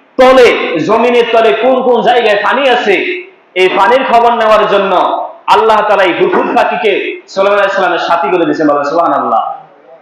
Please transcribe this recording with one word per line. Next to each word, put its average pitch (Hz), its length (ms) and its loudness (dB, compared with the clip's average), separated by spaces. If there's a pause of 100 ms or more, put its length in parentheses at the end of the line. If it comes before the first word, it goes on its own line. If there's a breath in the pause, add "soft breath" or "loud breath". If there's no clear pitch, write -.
(160)
তলে, 247 640 4
জমিনের 233 520 0
তলে 226 200 2
কোন 247 300 0
কোন 240 200 0
জায়গায় 208 400 0
পানি 247 280 0
আছে, 202 520 -2 (320)
এই 185 140 2
পানির 214 360 0
খবর 233 300 2
নেওয়ার 214 320 2
জন্য 196 280 -2 (520)
আল্লাহ 214 360 2
তাআলা 196 200 0
এই 175 100 0
হুদহুদ 180 440 -2
পাখিকে 214 720 -2
সুলাইমান 202 320 -2
আলাইহিস 190 140 0
সালামের 175 260 -2
সাথী 170 300 -2
করে 175 160 0
দিয়েছেন। 156 240 0
বলেন 143 160 0
সুবহানাল্লাহ। - 680 -2 (480)